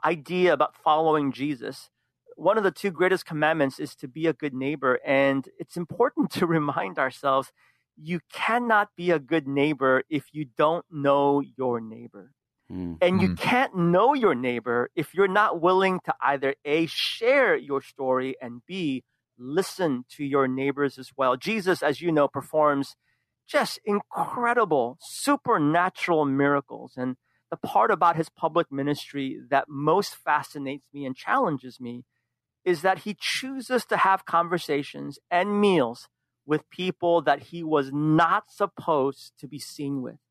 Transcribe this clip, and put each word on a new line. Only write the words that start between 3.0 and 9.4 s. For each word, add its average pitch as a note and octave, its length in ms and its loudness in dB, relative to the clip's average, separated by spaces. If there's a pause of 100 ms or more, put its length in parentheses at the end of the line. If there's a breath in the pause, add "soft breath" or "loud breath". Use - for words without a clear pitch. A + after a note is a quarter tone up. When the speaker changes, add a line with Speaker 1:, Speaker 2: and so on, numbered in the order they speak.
Speaker 1:
commandments D3+ 540 0
is D3+ 180 -10
to D3 100 -14
be D#3+ 200 -4
a D#3 60 2
good C#3+ 200 -6
neighbor. C3 520 0
And C#3 440 2 (100)
it's - 160 -16
important A#3 580 -2
to F#3 140 -2
<laughs> E3 120 2
remind D#3 400 -4
ourselves, C3+ 520 -2 (460)
you D#3+ 220 -6 (120)
cannot A3 640 0
be F3 160 -2
a D#3+ 80 4
good C#3+ 280 -2